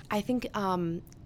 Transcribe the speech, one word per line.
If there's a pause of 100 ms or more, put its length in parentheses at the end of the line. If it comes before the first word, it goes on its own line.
(100)
I
think, (100)
um, (240)